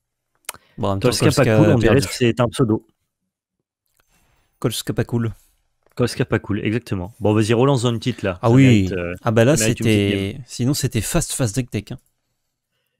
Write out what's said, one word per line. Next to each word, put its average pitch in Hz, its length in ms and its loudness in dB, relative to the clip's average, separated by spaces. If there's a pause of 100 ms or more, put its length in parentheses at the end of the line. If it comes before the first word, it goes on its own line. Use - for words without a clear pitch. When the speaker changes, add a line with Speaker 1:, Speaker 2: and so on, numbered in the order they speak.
(760)
Speaker 1:
Bon, 101 100 -4
en 98 40 -2
même 98 80 -4
temps, 123 100 2
Speaker 2:
Kolska, - 160 0
pas - 100 4
Speaker 1:
Kolska 117 220 2
Speaker 2:
cool, 107 120 6
on 120 80 4
Speaker 1:
a - 20 0
Speaker 2:
dirait 110 160 4
Speaker 1:
perdu. 139 120 0
Speaker 2:
que - 60 -12
c'est 120 260 0
un 120 100 2
pseudo. 110 360 -2 (1700)
Speaker 1:
Kolska, - 340 -6
pas 113 120 -2
cool. 117 260 -4 (640)
Speaker 2:
Kolska, 120 300 -2
pas 110 140 -2
cool, 101 260 -6
exactement. 104 540 -6
Bon, 104 140 2
vas-y, 110 200 2
relance-en 123 380 2
une 113 80 -4
petite, 117 240 -6
là. 92 180 -4
Speaker 1:
Ah - 60 -2
Speaker 2:
Ça 117 60 6
Speaker 1:
oui. 135 100 6
Speaker 2:
mérite, 101 300 4
euh, 87 280 -6
Speaker 1:
Ah - 80 -4
bah 113 160 4
là, 143 100 4
Speaker 2:
ça 113 100 0
mérite 110 160 0
une 113 40 -2
petite 110 140 4
Speaker 1:
c'était, 101 340 -2
Speaker 2:
game. - 140 -16
Speaker 1:
sinon, 123 260 -4
c'était - 280 -4
fast, - 320 -4
fast 113 220 -4
deck 127 140 -6
tech, - 220 -10
hein. 127 80 -14 (1000)